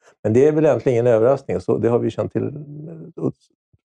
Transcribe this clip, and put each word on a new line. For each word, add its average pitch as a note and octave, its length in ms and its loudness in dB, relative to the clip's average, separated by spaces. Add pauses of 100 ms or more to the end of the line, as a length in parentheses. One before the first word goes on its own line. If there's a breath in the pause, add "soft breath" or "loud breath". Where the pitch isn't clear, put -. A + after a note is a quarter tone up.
(220 soft breath)
Men G#2+ 100 -2
det C3 160 6
är D3+ 40 2
väl D#3 120 0
egentligen C3 300 0
ingen A#2+ 200 2
överraskning, A2 460 0
så A#2+ 180 -2
det A2 100 0
har A#2+ 100 2
vi A#2 120 -4
känt G#2+ 220 -6
till A2 200 -4 (1300)